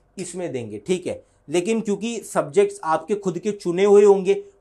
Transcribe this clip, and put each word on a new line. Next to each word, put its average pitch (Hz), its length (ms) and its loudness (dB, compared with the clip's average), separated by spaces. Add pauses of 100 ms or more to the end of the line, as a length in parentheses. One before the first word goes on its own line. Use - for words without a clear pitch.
(180)
इसमें 175 340 -8
देंगे, 110 260 -8
ठीक 175 300 -4
है। - 240 -12 (180)
लेकिन 185 320 -2
क्योंकि 208 380 -6
सब्जेक्ट्स 180 640 -2
आपके 160 320 -2
खुद 180 240 -6
के 208 120 -4
चुने 190 340 -2
हुए 208 200 8
होंगे, 196 380 4 (180)